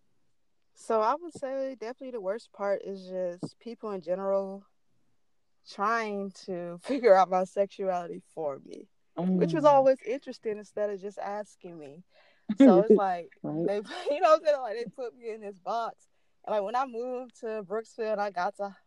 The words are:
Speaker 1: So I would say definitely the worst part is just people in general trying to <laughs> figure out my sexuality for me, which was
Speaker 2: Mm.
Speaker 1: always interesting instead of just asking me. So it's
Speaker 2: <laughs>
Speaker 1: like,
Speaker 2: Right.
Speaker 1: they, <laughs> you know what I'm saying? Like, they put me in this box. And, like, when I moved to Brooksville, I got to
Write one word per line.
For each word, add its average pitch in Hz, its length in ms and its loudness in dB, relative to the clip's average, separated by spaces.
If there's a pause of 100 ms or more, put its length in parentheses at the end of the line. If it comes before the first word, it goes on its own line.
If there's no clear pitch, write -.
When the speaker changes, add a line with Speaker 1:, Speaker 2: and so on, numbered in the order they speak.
(760)
Speaker 1:
So 220 260 -2
I 226 140 2
would 330 180 -10
say 269 460 -8
definitely 254 340 -12
the 233 80 -10
worst 196 320 -8
part 202 320 -4
is 190 240 -12
just 185 500 -8
people 226 320 -12
in 196 100 -8
general 196 640 -4 (1080)
trying 202 600 -2 (140)
to 175 320 -8
<laughs> - 40 -20
figure 240 320 6
out 185 160 6
my 185 140 2
sexuality 185 800 -4 (120)
for 147 320 -6
me, - 220 -18 (280)
which 180 360 2
was 302 120 2
Speaker 2:
Mm. 302 40 8
Speaker 1:
always 269 380 6
interesting 233 520 -8
instead 208 320 -6
of 196 100 -10
just 196 180 -12
asking 196 600 -12
me. 147 240 -18 (540)
So 220 260 10
it's 214 140 8
Speaker 2:
<laughs> - 0 -
Speaker 1:
like, 180 320 0 (140)
Speaker 2:
Right. 160 240 -4
Speaker 1:
they, 196 100 0
<laughs> 311 380 -6
you 349 60 -4
know 339 100 6
what 320 100 8
I'm 381 40 -8
saying? 294 180 2
Like, 220 140 -6
they 240 80 -6 (120)
put 240 200 -10
me 233 140 -12
in 220 100 -10
this 202 180 -14
box. 214 500 -6 (380)
And, 202 80 -2
like, 214 100 0
when 226 120 -4
I 269 100 0
moved 247 540 -8
to 220 280 -6
Brooksville, 220 500 -4
I 208 120 -2
got 190 260 -4
to 202 180 -8 (120)